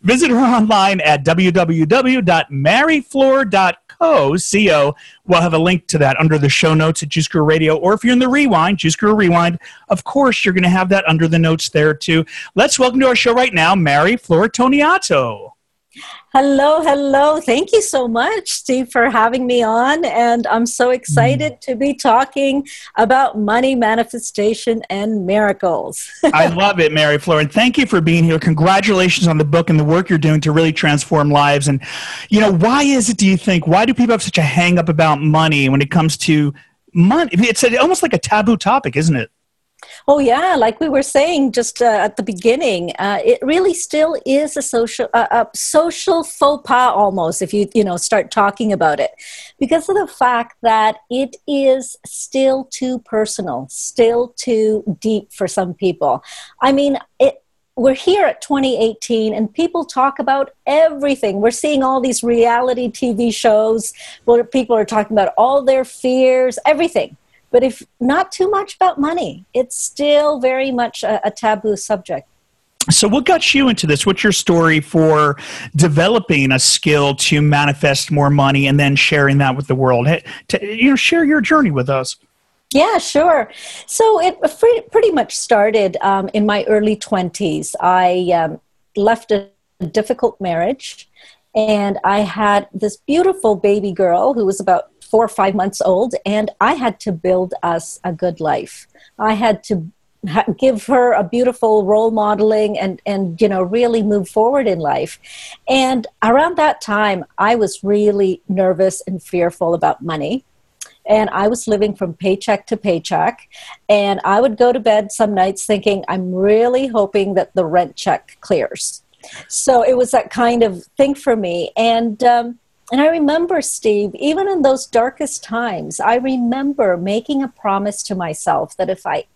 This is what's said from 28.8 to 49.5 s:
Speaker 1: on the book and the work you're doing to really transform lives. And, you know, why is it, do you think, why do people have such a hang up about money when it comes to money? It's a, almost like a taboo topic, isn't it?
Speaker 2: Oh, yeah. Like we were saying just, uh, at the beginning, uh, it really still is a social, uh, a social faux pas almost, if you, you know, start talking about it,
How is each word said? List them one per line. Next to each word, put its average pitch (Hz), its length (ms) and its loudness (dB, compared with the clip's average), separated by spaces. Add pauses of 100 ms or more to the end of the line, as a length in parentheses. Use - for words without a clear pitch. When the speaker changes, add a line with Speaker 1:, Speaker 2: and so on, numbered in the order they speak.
Speaker 1:
on 156 120 2
the 156 40 2
book 165 280 0
and 156 80 4
the 151 40 2
work 170 240 2
you're 170 120 0
doing 156 220 2
to 151 100 2
really 160 200 2
transform 147 600 0
lives. 143 360 2
And, 139 140 0 (480)
you 208 100 4
know, 208 140 4
why 233 300 2
is 262 260 2
it, 214 80 -2
do 202 80 2
you 190 100 4
think, 175 300 0
why 185 200 2
do 254 100 2
people 240 180 2
have 208 100 0
such - 140 -4
a 165 60 2
hang 175 340 2
up 165 100 0
about 156 320 2
money 151 480 2
when 139 140 2
it 143 80 -4
comes 160 280 0
to 147 360 0 (400)
money? 226 400 2
It's 226 300 2
a, 240 140 2
almost 359 260 2
like 285 100 0
a 170 60 0
taboo 214 360 0
topic, 175 400 0
isn't 156 200 2
it? 113 160 -6 (760)
Speaker 2:
Oh, 294 100 4
yeah. 294 380 2
Like 226 240 0
we 311 80 0
were 262 120 0
saying 277 520 0
just, - 280 -4
uh, 240 40 4
at 214 320 0
the 214 60 -4
beginning, 214 760 -2
uh, 196 240 -2
it - 180 2
really 339 320 0
still 311 520 -2
is 285 320 0
a 285 40 -4
social, 233 520 -4
uh, 233 180 2
a 233 240 0
social 330 720 0
faux 294 420 -2
pas 247 260 2
almost, 190 480 -2
if 190 120 -6
you, 208 200 -2
you 214 120 2
know, 180 100 -4
start - 340 -4
talking 202 440 -2
about 156 260 0
it, - 120 -4 (460)